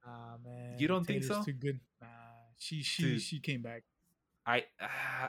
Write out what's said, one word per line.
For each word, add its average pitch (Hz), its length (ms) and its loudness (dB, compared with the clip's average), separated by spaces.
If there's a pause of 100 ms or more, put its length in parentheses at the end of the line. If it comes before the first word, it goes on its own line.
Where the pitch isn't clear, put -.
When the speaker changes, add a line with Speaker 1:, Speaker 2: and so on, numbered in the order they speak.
Speaker 1:
Ah, 117 280 -12 (100)
man, 123 340 -10
Speaker 2:
You 143 80 6
don't 180 180 4
think 196 180 2
Speaker 1:
Taylor's 208 160 2
Speaker 2:
so? 208 60 2
Speaker 1:
too 147 100 2
good. 135 260 0 (200)
Nah, 117 60 -16 (520)
she, 156 240 -4
she, - 200 0
Speaker 2:
Dude. 131 200 4
Speaker 1:
she 147 180 -4
came 131 220 -2
back. 117 220 -8 (600)
Speaker 2:
I, 120 180 6 (160)
uh, 131 480 -2